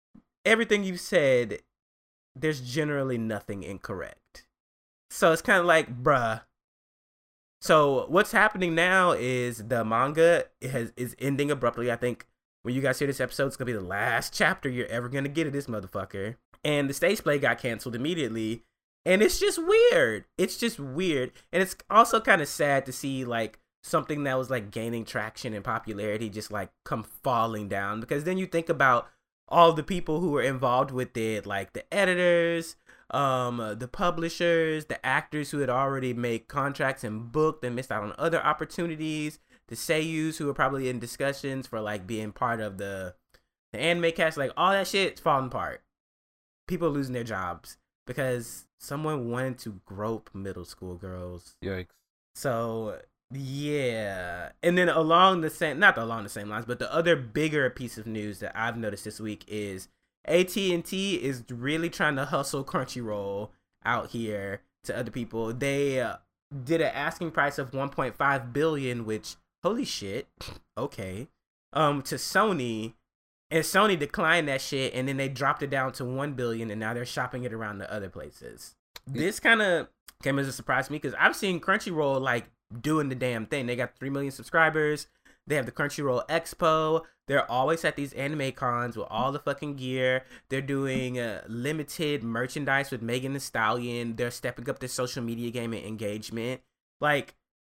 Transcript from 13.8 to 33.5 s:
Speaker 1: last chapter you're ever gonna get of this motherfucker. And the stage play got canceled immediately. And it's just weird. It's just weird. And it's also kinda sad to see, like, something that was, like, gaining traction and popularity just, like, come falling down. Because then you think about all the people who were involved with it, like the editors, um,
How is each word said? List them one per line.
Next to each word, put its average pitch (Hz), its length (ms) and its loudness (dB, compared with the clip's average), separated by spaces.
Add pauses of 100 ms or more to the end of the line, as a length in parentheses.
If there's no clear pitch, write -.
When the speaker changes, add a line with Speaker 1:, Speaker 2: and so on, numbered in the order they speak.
Speaker 1:
last 107 520 -2
chapter 175 360 0
you're 123 180 -2
ever 120 220 -4
gonna 139 200 -2
get 156 180 0
of 143 60 -4
this 139 140 -4
motherfucker. 101 680 -6 (280)
And 143 240 2
the 139 60 -4
stage 196 280 2
play 147 160 4
got 120 200 2
canceled 117 360 -4
immediately. 117 680 -2 (420)
And 190 160 6
it's - 160 6
just 381 240 2
weird. 349 600 6 (120)
It's - 220 0
just 233 200 -2
weird. 143 540 -2 (200)
And 180 100 4
it's 185 140 -2 (120)
also 226 320 6
kinda 196 260 4
sad 139 400 2
to 131 60 -6
see, 135 320 -4
like, 117 340 -2 (240)
something 147 420 0
that 131 120 0
was, 127 140 -2
like, 107 200 -2
gaining 117 360 -4
traction 110 480 -6
and 101 100 -6
popularity 110 640 -4
just, 104 240 -10
like, 98 180 -4 (140)
come 117 180 -4
falling 113 640 -2
down. 98 340 -2
Because 147 240 -2
then 185 120 0
you 190 100 -2
think 165 220 0
about 135 400 4 (400)
all 165 240 10
the 151 100 -2
people 156 380 -2
who 180 120 2
were 139 100 4
involved 131 480 4
with 127 260 -4
it, 110 300 0
like 98 260 -4
the - 100 -8 (100)
editors, 175 840 4 (340)
um, 123 480 2